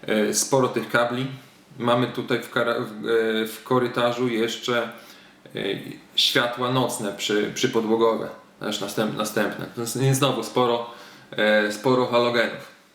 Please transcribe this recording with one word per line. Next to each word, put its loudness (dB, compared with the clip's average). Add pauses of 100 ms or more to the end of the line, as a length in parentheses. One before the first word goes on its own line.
e, 0
sporo 2
tych -4
kabli. 0 (520)
Mamy 2
tutaj -2
w -10
kara-, 0
w, -8
e, 2
w -12
korytarzu 2
jeszcze, 0 (680)
e, -6 (560)
światła 0
nocne 0
przy-, 0
przypodłogowe, 2 (300)
też -6
następ-, -2
następne. -2 (100)
To -6
jest, -6
jest 4
znowu 2
sporo, 0 (420)
e, 2
sporo 2
halogenów. 0 (240)